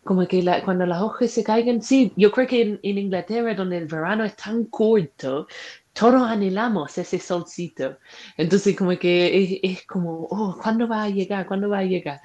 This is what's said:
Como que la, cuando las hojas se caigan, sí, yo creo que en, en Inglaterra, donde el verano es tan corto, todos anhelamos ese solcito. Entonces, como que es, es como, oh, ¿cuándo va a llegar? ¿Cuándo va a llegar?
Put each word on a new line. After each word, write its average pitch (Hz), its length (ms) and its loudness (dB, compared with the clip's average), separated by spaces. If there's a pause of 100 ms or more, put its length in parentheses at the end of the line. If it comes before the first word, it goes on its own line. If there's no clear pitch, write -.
Como 180 220 2
que 180 160 2
la, 175 200 2
cuando 180 240 0
las 175 160 -2
hojas 226 300 -2
se 220 120 -2
caigan, 233 380 0
sí, 262 340 4
yo 208 160 6
creo 254 140 2
que 247 160 2
en, 208 200 -2
en 202 160 -2
Inglaterra, 202 560 -2
donde 185 240 -4
el 165 80 -6
verano 170 380 -2
es 202 120 -6
tan 220 280 -4
corto, 185 840 0 (460)
todos 247 300 6
anhelamos 202 760 0
ese 180 220 -4
solcito. 170 800 -6 (400)
Entonces, 190 380 2
como 180 220 0
que 180 640 2
es, 185 180 -2
es - 60 -20
como, 165 440 -6
oh, 196 320 -4
¿cuándo 226 260 0
va 220 140 -2
a 208 80 -4
llegar? 196 360 -4
¿Cuándo 202 220 -2
va 202 120 -2
a 190 40 0
llegar? 170 400 -4